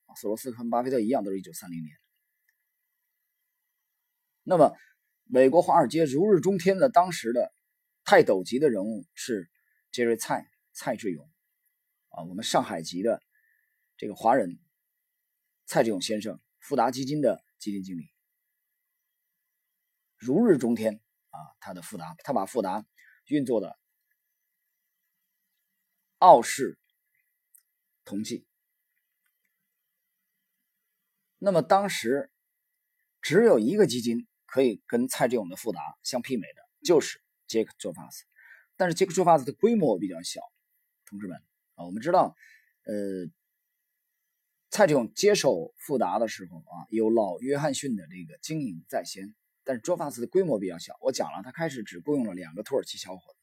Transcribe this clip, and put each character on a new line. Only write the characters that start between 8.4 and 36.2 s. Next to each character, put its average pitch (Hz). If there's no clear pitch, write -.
级 113
的 151
人 101
物 110
是 101
杰 123
瑞· 117
蔡， -
蔡 123
志 104
勇， -
啊， 82
我 90
们 107
上 127
海 87
籍 85
的 110
这 110
个 98
华 117
人 98
蔡 143
志 113
勇 92
先 107
生， 107
富 -
达 123
基 131
金 147
的 113
基 -
金 98
经 92
理， -
如 143
日 175
中 117
天 110
啊， -
他 98
的 90
富 95
达， 82
他 143
把 101
富 110
达 101
运 139
作 117
的 -
傲 160
视 117
同 101
济。 131
那 196
么 160
当 196
时 135
只 196
有 165
一 139
个 208
基 123
金 117
可 131
以 120
跟 123
蔡 127
志 123
勇 98
的 90
富 110
达 80
相 123